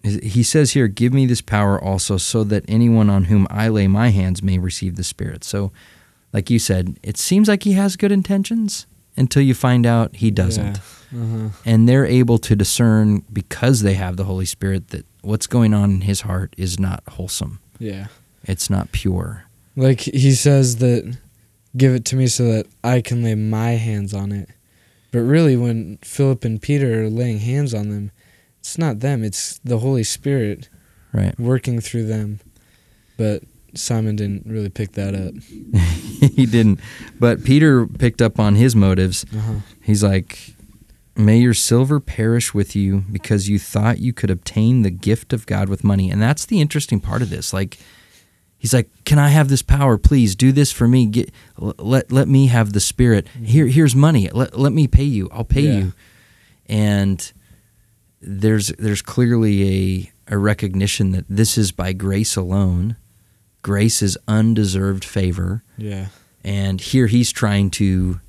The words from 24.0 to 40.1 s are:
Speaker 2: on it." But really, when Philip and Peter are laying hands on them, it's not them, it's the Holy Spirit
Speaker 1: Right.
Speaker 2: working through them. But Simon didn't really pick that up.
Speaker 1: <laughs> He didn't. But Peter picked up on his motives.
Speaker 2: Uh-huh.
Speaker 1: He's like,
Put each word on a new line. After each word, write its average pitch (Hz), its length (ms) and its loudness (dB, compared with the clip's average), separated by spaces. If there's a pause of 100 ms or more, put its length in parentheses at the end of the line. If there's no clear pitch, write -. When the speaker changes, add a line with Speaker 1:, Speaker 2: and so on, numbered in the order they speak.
Speaker 2:
on 98 180 -6
it." 101 180 -8 (640)
But 120 100 0
really, 143 360 4
when 113 460 -4
Philip 135 420 -2
and 110 160 -4
Peter 123 440 0
are 107 40 -4
laying 113 300 -2
hands 127 340 -2
on 104 160 -6
them, 104 220 -8 (480)
it's - 180 -12
not 143 220 -2
them, 131 240 -2
it's - 400 -8
the 120 160 -2
Holy 127 240 0
Spirit 117 640 -4 (460)
Speaker 1:
Right. 98 260 -2
Speaker 2:
working 120 400 -2
through 113 280 -6
them. 107 320 -6 (760)
But 107 280 -4 (320)
Simon 110 420 -2
didn't 101 280 -6
really 110 240 -6
pick 101 240 -8
that 98 220 -4
up. 95 240 -8
Speaker 1:
<laughs> - 40 -20 (920)
He 131 120 4
didn't. 110 320 4 (400)
But 120 240 2
Peter 135 420 4
picked - 360 -2
up 113 180 2
on 104 160 4
his 117 200 4
motives. 92 500 2 (100)
Speaker 2:
Uh-huh. 107 240 -4 (220)
Speaker 1:
He's 104 220 0
like, - 520 -2 (600)